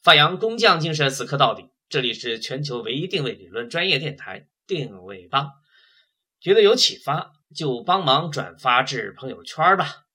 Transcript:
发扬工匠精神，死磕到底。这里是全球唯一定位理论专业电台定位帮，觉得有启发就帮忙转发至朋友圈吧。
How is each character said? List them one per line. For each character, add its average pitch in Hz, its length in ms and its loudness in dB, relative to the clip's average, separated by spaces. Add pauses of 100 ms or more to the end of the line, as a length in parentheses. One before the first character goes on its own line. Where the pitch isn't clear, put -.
发 165 140 8
扬 156 240 4
工 226 180 -2
匠 190 220 4
精 160 140 -2
神， 147 160 0
死 131 160 -6
磕 139 120 -6
到 123 160 2
底。 95 160 -14 (200)
这 139 120 -2
里 117 120 -4
是 113 260 -8
全 131 240 -8
球 120 180 -8
唯 110 120 -8
一 160 140 -6
定 175 160 -4
位 120 100 -4
理 95 140 -18
论 117 220 -10
专 170 180 -4
业 190 100 0
电 156 200 -8
台 - 320 -18 (160)
定 107 380 -8
位 92 240 -18
帮， 143 240 -4 (880)
觉 185 140 2
得 220 80 8
有 208 140 8
启 - 220 0
发 156 360 -6 (220)
就 131 260 -4
帮 185 220 0
忙 147 280 2
转 98 260 -8
发 127 260 2
至 113 340 -8
朋 127 120 -12
友 - 140 -14
圈 180 340 2
吧。 147 380 -6